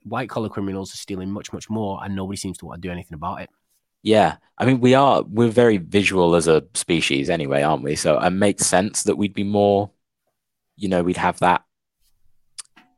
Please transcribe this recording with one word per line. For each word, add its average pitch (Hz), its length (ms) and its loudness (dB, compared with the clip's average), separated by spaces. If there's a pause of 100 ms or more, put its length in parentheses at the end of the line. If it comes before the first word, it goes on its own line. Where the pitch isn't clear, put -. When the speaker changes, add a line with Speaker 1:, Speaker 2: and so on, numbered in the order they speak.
Speaker 1:
white 113 240 -8
collar 110 200 -6
criminals 95 460 -8
are - 40 -16
stealing 95 340 -8
much, - 200 -12
much - 160 -12
more, 107 360 -4
and 98 100 -8
nobody 98 220 -6
seems 95 220 -10
to 85 80 -18
want 85 140 -14
to 92 80 -10
do 87 40 -8
anything - 220 -12
about - 260 -10
it. - 100 -18 (520)
Speaker 2:
Yeah. 101 340 2 (220)
I 117 80 -2
mean, 131 140 4
we 127 140 6
are, 131 280 4
we're 117 260 0
very 113 300 4
visual 87 580 2
as 80 100 2
a 78 180 4 (100)
species 71 540 -2
anyway, 71 340 -2
aren't 76 200 0
we? 76 140 -4
So 78 240 2
it 90 100 0
makes 98 360 0
sense 95 380 0
that 104 120 0
we'd 98 180 -4
be 101 100 -6
more, 101 460 2 (840)
you 101 120 -6
know, 90 140 2
we'd 87 140 -2
have 90 240 -4
that, 90 240 2 (1300)